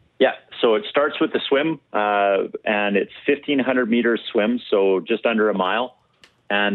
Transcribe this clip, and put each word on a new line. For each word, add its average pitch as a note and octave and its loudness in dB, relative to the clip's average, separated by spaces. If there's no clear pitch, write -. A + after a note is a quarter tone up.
Yeah, - 0
so A2+ 4
it G#2 0
starts D3 0
with D#3 0
the A#2+ -2
swim, C#3+ 2
uh, G2+ 2
and G#2 0
it's - -8
fifteen C#3+ 0
hundred B2+ 0
meters A#2 0
swim, G#2+ 2
so G2 2
just A2 -2
under A2 2
a G2 -2
mile. A#2 -2
And G2+ 0